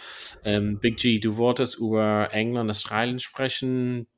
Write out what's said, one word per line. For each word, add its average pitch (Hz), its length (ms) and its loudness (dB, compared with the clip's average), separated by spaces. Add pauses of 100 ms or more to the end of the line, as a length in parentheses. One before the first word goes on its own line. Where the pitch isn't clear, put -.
(440)
Ähm, 104 360 0
Big 113 180 0
G, 117 220 4
du 107 180 0
wolltest 123 420 2
über 107 540 2
England, 110 360 0
Australien 113 500 -2
sprechen. 127 880 -2 (100)